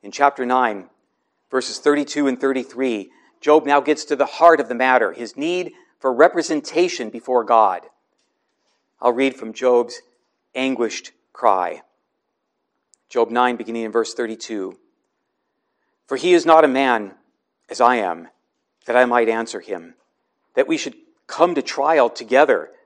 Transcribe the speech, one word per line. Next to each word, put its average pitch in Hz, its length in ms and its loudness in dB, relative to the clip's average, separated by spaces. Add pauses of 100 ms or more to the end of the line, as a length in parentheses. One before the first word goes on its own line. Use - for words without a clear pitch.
In 101 80 -16
chapter 139 360 0
nine, 120 420 -2 (600)
verses - 280 -6
thirty-two 147 480 -2
and 127 140 -2
thirty-three, 127 720 -4 (280)
Job 151 260 4
now 143 140 2
gets 147 260 -2
to 147 100 -4
the 131 100 0
heart 165 340 4
of 117 80 -4
the 123 60 -6
matter, 123 380 2
his 120 240 -14
need 175 380 -6 (240)
for 131 140 -2
representation 156 1000 0
before 117 340 -2
God. 107 460 2 (1080)
I'll 123 120 2
read 131 240 -2
from 113 160 -14
Job's 123 480 0 (560)
anguished 131 540 -6 (220)
cry. 92 500 0 (1300)
Job 117 220 0
nine, 123 260 0
beginning 117 260 -8
in 110 80 -8
verse 110 240 -2
thirty-two. 110 640 -8 (1300)
"For 139 100 -6
he 170 180 2
is 160 120 2
not 160 180 8
a 143 40 4
man 123 500 -2 (500)
as - 120 -8
I 123 160 4
am, 85 320 -6 (560)
that 120 100 -4
I 123 120 4
might 120 220 0
answer 113 300 -6
him, 85 380 -14 (560)
that 127 160 -2
we 113 80 -2
should - 200 -10 (300)
come 175 280 0
to 143 80 -2
trial 143 480 0
together. 120 600 0 (160)